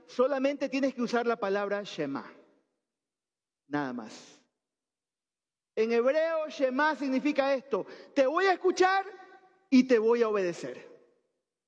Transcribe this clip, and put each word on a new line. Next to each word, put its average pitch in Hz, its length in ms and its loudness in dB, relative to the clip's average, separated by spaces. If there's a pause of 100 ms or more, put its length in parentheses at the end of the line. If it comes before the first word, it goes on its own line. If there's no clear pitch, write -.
solamente 269 640 0
tienes 262 240 -2
que 240 80 -8
usar 240 260 -2
la 233 100 0
palabra 202 460 -2
Shema. 139 480 -8 (1400)
Nada 139 240 -4
más. - 480 -14 (1400)
En 220 160 0
hebreo, 311 580 0
Shema 277 460 0
significa 277 580 0
esto, 220 320 -4 (280)
"Te 269 120 4
voy 330 200 2
a 381 80 4
escuchar 370 520 2 (640)
y 254 140 6
te 254 160 4
voy 226 220 2
a 220 80 2
obedecer". 175 580 -4 (800)